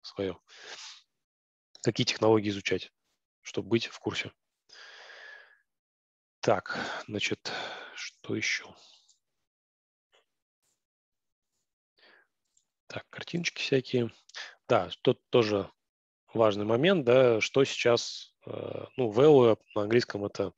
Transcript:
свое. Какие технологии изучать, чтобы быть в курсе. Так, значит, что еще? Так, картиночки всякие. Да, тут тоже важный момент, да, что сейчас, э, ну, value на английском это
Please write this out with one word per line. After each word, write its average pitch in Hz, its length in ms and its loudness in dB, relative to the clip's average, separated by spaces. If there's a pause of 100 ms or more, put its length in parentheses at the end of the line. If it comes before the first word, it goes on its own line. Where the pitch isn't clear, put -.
свое. 95 360 -8 (1400)
Какие 117 220 0
технологии 110 460 2
изучать, 98 420 -4 (500)
чтобы 95 260 -10
быть 113 180 0
в - 120 -16
курсе. - 320 -8 (2000)
Так, - 380 -2 (300)
значит, - 420 -6 (440)
что - 420 -10
еще? - 380 -6 (4000)
Так, - 240 -14
картиночки - 520 -8
всякие. 123 480 -2 (580)
Да, 95 220 2 (120)
тут - 180 2 (100)
тоже 104 400 2 (640)
важный 104 320 2
момент, 139 400 2
да, 120 360 4
что 135 240 2
сейчас, - 680 -2 (120)
э, - 380 -10 (120)
ну, 123 140 -2
value 123 480 8 (160)
на 107 80 -2
английском 107 420 0
это 101 340 -6